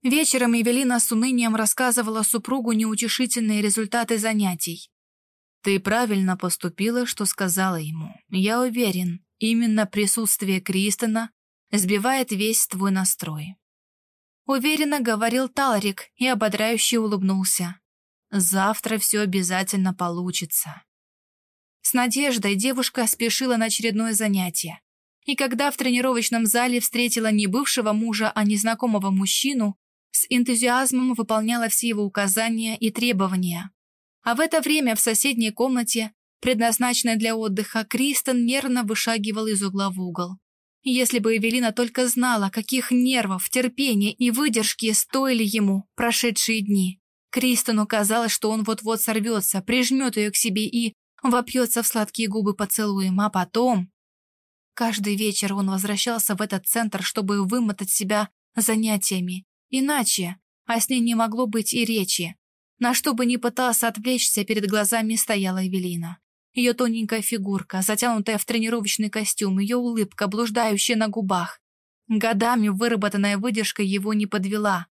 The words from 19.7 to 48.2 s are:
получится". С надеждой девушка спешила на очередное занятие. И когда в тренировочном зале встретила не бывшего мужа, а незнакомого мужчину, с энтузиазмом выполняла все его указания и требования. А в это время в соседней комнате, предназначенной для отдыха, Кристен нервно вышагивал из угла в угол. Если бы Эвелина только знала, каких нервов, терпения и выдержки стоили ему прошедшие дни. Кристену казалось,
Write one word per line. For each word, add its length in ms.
получится". 880
С 100
надеждой 640
девушка 520
спешила 500
на 100
очередное 480
занятие. 680
И 100
когда 340
в 60
тренировочном 720
зале 340
встретила 500
не 160
бывшего 460
мужа, 420
а 100
незнакомого 680
мужчину, 640
с 200
энтузиазмом 840
выполняла 540
все 200
его 140
указания 720
и 140
требования. 800
А 120
в 60
это 200
время 360
в 40
соседней 500
комнате, 600
предназначенной 760
для 200
отдыха, 480
Кристен 640
нервно 360
вышагивал 640
из 160
угла 280
в 100
угол. 380
Если 360
бы 180
Эвелина 360
только 360
знала, 420
каких 400
нервов, 600
терпения 600
и 180
выдержки 640
стоили 520
ему 500
прошедшие 680
дни. 380
Кристену 560
казалось, 460